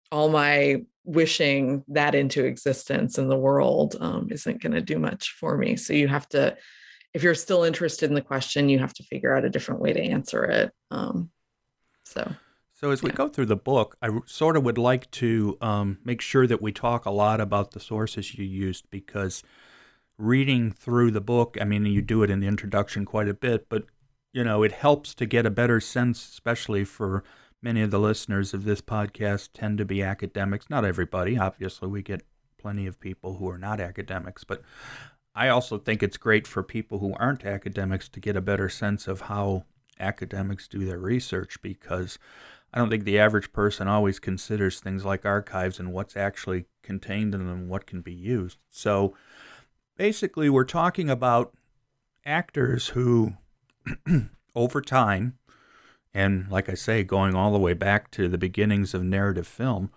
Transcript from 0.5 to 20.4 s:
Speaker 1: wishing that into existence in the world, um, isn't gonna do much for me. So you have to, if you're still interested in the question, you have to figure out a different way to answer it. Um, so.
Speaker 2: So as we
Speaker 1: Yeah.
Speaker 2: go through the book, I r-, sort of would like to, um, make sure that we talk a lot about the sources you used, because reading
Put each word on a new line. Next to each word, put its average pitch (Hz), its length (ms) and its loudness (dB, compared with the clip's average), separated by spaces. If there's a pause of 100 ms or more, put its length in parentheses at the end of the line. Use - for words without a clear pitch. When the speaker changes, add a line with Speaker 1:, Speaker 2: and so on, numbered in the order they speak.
Speaker 1:
wishing 143 840 2
that 147 260 2
into 139 320 2
existence 135 720 -2
in 135 100 0
the 135 80 4
world, 139 640 4
um, - 300 -4
isn't - 320 -6
gonna - 180 -2
do - 180 -4
much - 400 -4
for 147 200 -2
me. - 180 0
So - 160 -6
you 147 160 4
have 139 220 -2
to, 139 260 2 (560)
if 143 100 -2
you're 170 140 6
still 180 260 2
interested 160 460 0
in 143 80 2
the 143 40 2
question, 139 480 0
you 135 120 6
have 127 140 -4
to 135 100 -18
figure 135 320 0
out 135 80 2
a 131 60 0
different - 300 -4
way - 120 0
to - 80 0
answer - 460 -2
it. - 260 2 (180)
Um, 170 400 -4 (720)
so. - 280 -8 (400)
Speaker 2:
So 143 180 -4
as 135 140 0
we 190 60 0
Speaker 1:
Yeah. - 60 -6
Speaker 2:
go 285 120 0
through 139 180 -2
the 107 80 2
book, 123 480 0
I 120 60 -2
r-, 107 180 -2
sort 160 300 2
of 139 80 4
would 120 140 2
like 123 340 2
to, 110 480 0
um, 104 420 -2
make 120 180 -6
sure 131 280 4
that 113 120 2
we 107 120 -2
talk 120 340 -2
a 98 60 -2
lot 104 280 4
about 101 300 0
the - 80 -16
sources 107 560 -6
you 101 100 -8
used, 95 460 -6
because 98 540 -8 (760)
reading 123 540 2